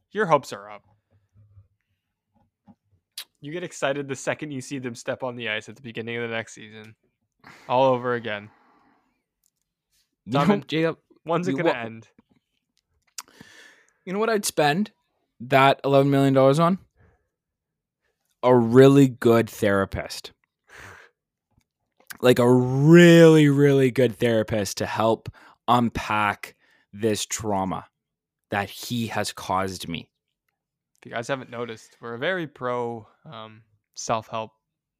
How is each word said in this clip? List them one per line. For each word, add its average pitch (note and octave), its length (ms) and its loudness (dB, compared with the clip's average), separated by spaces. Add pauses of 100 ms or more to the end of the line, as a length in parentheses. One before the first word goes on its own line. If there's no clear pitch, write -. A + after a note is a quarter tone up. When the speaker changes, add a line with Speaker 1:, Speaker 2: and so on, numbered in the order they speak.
(120)
Speaker 1:
Your G3+ 140 -6
hopes D3 280 -2
are G#2 160 -18
up. G#2 140 -20 (2500)
You C#3+ 100 -16
get F3 120 -10
excited C#3 440 -6
the C3+ 80 -8
second D3 360 -8
you C3 100 -12
see C#3 180 -12
them B2 160 -12
step B2+ 280 -10
on B2 120 -10
the A#2 140 -10
ice G#2+ 200 -8
at G#2+ 60 -20
the - 60 -20
beginning A#2 360 -12
of A#2 120 -8
the A2+ 60 -8
next A2+ 180 -10
season. A2 420 -20 (720)
All B2+ 180 0
over B2 300 -2
again. G#2+ 340 -10 (1800)
Speaker 2:
You G#2+ 80 -10
know, C#3 60 -2
Speaker 1:
Simon, F3 280 0
Speaker 2:
Jacob, D#3+ 300 -4 (260)
Speaker 1:
when's E3 240 -4
it C3+ 40 -4
Speaker 2:
you C3+ 60 -6
Speaker 1:
gonna E3 120 -2
Speaker 2:
wa- C3 100 -4
Speaker 1:
end? A2+ 280 -14 (2000)
Speaker 2:
You F#3 80 -10
know G3+ 60 -4
what A3+ 100 -2
I'd G#3+ 160 -2
spend F3+ 460 -2 (500)
that C3+ 420 2
eleven C#3 280 4
million C#3 220 2
dollars C3+ 260 4
on? E3+ 200 0 (1600)
A B2+ 120 4
really C3 520 6
good A2+ 420 2
therapist. - 840 -4 (1900)
Like, B2 200 4
a B2 120 4
really, D#3 960 8
really C#3 440 4
good A#2+ 240 0
therapist A2 640 -2
to G#2 100 -6
help A2 420 -2 (380)
unpack A2 880 -2 (360)
this G#2 360 -4
trauma F#2+ 580 -6 (640)
that G2+ 220 -6
he A#2 360 -10
has G#2 260 -8
caused F#2+ 540 -8
me. E2 220 -12 (880)
Speaker 1:
If - 60 -20
you B2 60 -20
guys A#2 160 -10
haven't C3 240 -10
noticed, A#2 500 -14
we're A#2 140 -14
a - 40 -16
very E3+ 280 -6
pro, A#2+ 580 -10 (260)
um, A2 300 -20 (320)
self-help, A2 580 -8 (480)